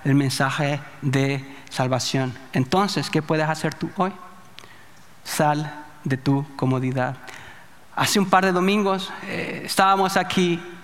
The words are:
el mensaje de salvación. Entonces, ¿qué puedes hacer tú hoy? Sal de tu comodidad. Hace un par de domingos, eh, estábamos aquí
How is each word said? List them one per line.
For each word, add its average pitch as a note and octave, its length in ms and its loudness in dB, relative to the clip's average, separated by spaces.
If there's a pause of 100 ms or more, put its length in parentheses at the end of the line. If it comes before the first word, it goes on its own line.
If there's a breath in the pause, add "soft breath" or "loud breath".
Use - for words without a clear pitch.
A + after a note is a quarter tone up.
el C#3 100 4
mensaje C#3 640 2 (220)
de C3+ 420 0 (280 loud breath)
salvación. B2+ 600 0 (220)
Entonces, F3+ 560 2
¿qué D#3 140 0
puedes D#3 260 0
hacer D#3 240 -2
tú E3 240 -6
hoy? F#3+ 160 0 (1080 loud breath)
Sal D3+ 500 0 (300)
de C3 140 0
tu C#3 280 2 (100)
comodidad. C3 640 0 (800 loud breath)
Hace - 240 2
un F#3+ 100 0
par F#3 160 6
de F#3+ 60 2
domingos, F#3+ 600 2 (120)
eh, F3+ 420 -8
estábamos F#3+ 500 4
aquí F3+ 460 2 (220)